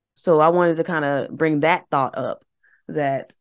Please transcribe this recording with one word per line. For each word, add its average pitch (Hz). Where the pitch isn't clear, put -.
so 160
I 156
wanted 170
to 165
kinda 143
bring 156
that 165
thought 135
up 123
that, 139